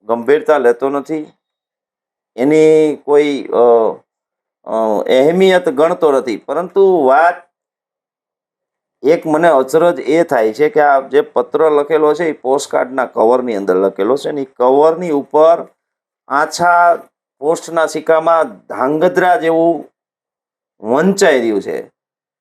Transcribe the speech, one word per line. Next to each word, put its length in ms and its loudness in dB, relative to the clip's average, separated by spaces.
ગંભીરતા 540 0
લેતો 320 0
નથી, 420 -8
એની 600 2
કોઈ, 580 -2
અ, 40 0
અ, 440 -2
અહેમિયત 600 2
ગણતો 420 0
નથી. 260 -2
પરંતુ 680 0
વાત 440 2
એક 220 0
મને 220 0
અચરજ 520 2
એ 240 0
થાય 300 0
છે 160 0
કે 100 -2
આ 200 4
જે 220 0
પત્ર 500 -2
લખેલો 420 0
છે 120 -4
એ 60 -2
પોસ્ટકાર્ડના 760 -4
કવરની 500 0
અંદર 200 -2
લખેલો 420 -2
છે 120 -10
અને 120 -6
ઈ 40 -8
કવરની 640 0
ઉપર 580 0
આછા 680 0
પોસ્ટના 460 -4
સિક્કામાં 720 -2
ધાંગધ્રા 800 -2
જેવું 500 -2
વંચાઈ 580 0
રહ્યું 220 -2
છે. 300 -10